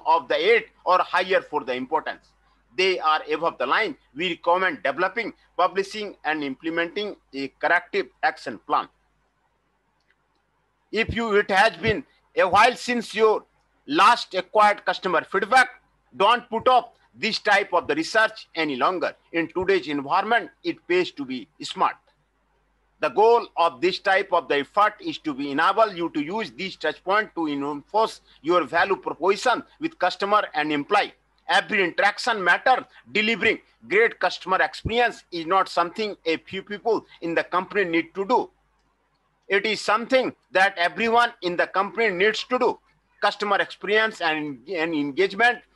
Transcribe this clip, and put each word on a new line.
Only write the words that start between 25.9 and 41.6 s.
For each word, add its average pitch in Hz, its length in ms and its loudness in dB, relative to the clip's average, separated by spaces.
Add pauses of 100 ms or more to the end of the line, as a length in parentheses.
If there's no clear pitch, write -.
you 170 180 -6
to 151 100 -4
use 180 300 -6
these 175 240 -10
touch - 280 -6
point 202 320 0
to 165 120 -2
enforce 147 760 -2 (200)
your 170 220 2
value 175 320 0
proposition 196 640 -2 (180)
with 165 200 -8
customer 202 440 0 (100)
and 151 180 -2
employee. 147 420 0 (360)
Every 190 340 2
interaction 196 600 -2
matter. 190 420 2 (260)
Delivering 214 480 0 (300)
great 220 300 2
customer 180 420 -2
experience 220 720 -2
is 165 140 -8
not 185 240 2
something 208 460 -4 (100)
a 160 120 0
few - 260 -12
people 208 420 -4 (160)
in 165 140 -4
the 160 80 0
company 185 400 -2
need 165 320 -2
to 196 100 -6
do. 190 240 0 (1000)
It 196 160 0
is 214 160 -2
something 226 520 0 (180)
that 190 260 2
everyone 226 640 2
in 175 160 -4
the 170 100 0